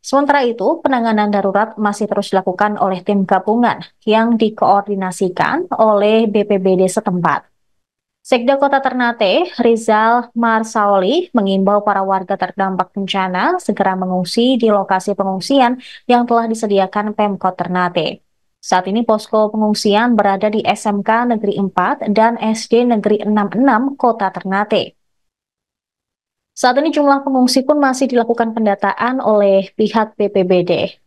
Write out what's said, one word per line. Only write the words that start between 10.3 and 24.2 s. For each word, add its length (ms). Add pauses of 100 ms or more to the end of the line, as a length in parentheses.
Marsaoli, 1000
mengimbau 520
para 200
warga 320
terdampak 560
bencana 680
segera 360
mengungsi 640
di 80
lokasi 440
pengungsian 680 (240)
yang 240
telah 240
disediakan 640
Pemkot 400
Ternate. 680 (360)
Saat 280
ini 200
posko 440
pengungsian 680
berada 320
di 120
S 200
M 160
K 320
Negeri 240
Empat 560
dan 320
S 240
D 160
Negeri 400
Enam 280
enam 440
Kota 360